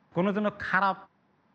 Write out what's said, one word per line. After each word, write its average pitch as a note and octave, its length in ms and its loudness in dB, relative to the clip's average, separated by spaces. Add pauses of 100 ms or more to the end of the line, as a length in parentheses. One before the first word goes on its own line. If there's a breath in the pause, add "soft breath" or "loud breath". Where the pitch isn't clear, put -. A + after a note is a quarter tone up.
(140)
কোনো F#3 200 2
যেন G#3 160 0
খারাপ G3 480 0 (580)